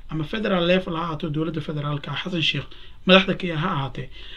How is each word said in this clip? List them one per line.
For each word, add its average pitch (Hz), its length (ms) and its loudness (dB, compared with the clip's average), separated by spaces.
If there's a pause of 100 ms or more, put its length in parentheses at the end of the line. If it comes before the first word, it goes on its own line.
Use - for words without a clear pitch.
ama 156 160 -2
federal 202 420 0
level 180 300 4
ha 160 80 -2
ahaato, 160 260 -4
dowladda 156 320 -2
federaalka 147 500 -4
ah, 135 120 -4
Xasan 180 180 -2
Sheikh 139 260 0 (380)
madaxda 185 300 8
ka - 180 -6
ah 151 60 -2
ha 180 160 0
ahaatee, 139 340 -4 (280)